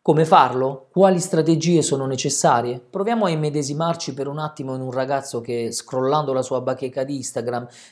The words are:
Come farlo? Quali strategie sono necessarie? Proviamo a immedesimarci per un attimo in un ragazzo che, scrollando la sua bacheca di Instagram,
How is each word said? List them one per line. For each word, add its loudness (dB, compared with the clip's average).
Come 4
farlo? 4
Quali 4
strategie 2
sono 0
necessarie? 0
Proviamo -2
a 0
immedesimarci -2
per -6
un -8
attimo -6
in -6
un -8
ragazzo -4
che, -4
scrollando 0
la 0
sua -4
bacheca -6
di -6
Instagram, -6